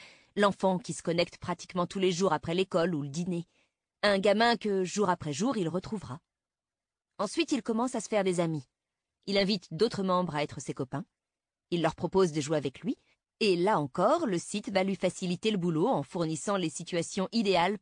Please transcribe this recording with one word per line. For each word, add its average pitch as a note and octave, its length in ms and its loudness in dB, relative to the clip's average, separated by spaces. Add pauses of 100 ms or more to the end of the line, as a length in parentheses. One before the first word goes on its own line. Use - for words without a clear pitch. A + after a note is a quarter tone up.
(360)
l'enfant G3 420 2
qui - 140 -10
se - 100 -10
connecte E3+ 360 -2
pratiquement - 480 -4
tous G3 120 -8
les F#3 140 2
jours E3+ 220 2
après E3 200 -2
l'école F3+ 400 0
ou C#3+ 80 -2
le C#3+ 60 -6
dîner. E3+ 400 -4 (540)
Un G3+ 160 4
gamin A3 380 4
que, G3 280 0
jour F#3 240 0
après D#3+ 240 0
jour, A3 240 0
il F3 120 0
retrouvera. F3 520 -6 (1000)
Ensuite, G#3+ 320 -2
il C4+ 120 0
commence A#3 320 -2
à A3+ 60 -2
se - 80 -10
faire G3+ 160 2
des F3+ 140 0
amis. D#3+ 300 0 (580)
Il G3 120 2
invite G3 340 0
d'autres G3+ 300 0
membres F3+ 340 0
à D3 60 0
être D3 180 -6
ses - 140 -8
copains. C3+ 320 -6 (640)
Il E3+ 100 0
leur D#3 160 0
propose F#3 340 2
de D3 120 -2
jouer D3+ 160 0
avec C#3 220 -6
lui, A3 180 -4 (420)
et G3+ 160 4
là F3 240 2
encore, A3+ 460 2
le F3+ 120 0
site G#3 320 -6
va F#3+ 140 2
lui G3 120 -2
faciliter F#3 540 -2
le G#3+ 60 0
boulot E3+ 320 2
en D3+ 140 0
fournissant E3 540 -4
les F3+ 120 -2
situations F3 640 -4
idéales G3 500 2